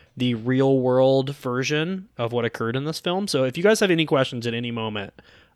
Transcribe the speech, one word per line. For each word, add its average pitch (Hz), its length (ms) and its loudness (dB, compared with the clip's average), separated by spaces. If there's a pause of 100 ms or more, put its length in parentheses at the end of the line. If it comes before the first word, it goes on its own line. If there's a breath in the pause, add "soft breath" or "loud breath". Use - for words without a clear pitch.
(160 soft breath)
the 123 200 0
real 131 440 2
world 131 560 2
version 151 720 -4 (100)
of 117 140 -4
what 120 140 0
occurred 117 320 -4
in 139 80 -4
this 156 160 -8
film. 185 260 -2
So 135 160 2
if 170 140 -2
you 170 60 -6
guys 214 180 4
have 196 100 2
any 165 140 2
questions 131 420 0
at 117 60 -4
any 120 180 -6
moment 107 420 -6 (420 loud breath)